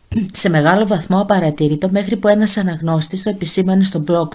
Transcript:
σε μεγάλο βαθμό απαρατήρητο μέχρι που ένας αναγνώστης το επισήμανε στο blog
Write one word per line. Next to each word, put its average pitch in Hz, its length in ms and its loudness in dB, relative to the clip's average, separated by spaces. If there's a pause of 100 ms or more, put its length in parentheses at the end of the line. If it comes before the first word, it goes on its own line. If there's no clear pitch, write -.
(340)
σε - 160 0
μεγάλο 170 380 2
βαθμό 190 340 0
απαρατήρητο 160 680 0
μέχρι 196 280 -2
που 196 100 -4
ένας 208 300 2
αναγνώστης 165 640 -2
το 214 60 -4
επισήμανε 190 540 0
στο 180 240 -2
blog 170 280 0